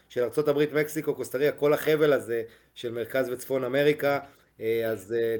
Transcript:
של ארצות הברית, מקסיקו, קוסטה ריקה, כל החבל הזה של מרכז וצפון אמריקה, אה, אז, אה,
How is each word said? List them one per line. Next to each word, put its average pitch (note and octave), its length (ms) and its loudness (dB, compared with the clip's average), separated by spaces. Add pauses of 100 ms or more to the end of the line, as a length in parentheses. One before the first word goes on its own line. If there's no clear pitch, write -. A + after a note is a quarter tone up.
של B2 140 -2
ארצות D3 240 0
הברית, D3 260 2
מקסיקו, D3+ 420 -2
קוסטה B2+ 220 -6
ריקה, C#3+ 200 0
כל D3 160 4
החבל D3+ 400 4
הזה A2+ 300 -2 (320)
של A#2+ 160 -8
מרכז A#2+ 380 -2
וצפון C3 340 -4
אמריקה, C#3+ 560 2 (420)
אה, A2+ 260 0
אז, A2 300 -4
אה, A2+ 220 0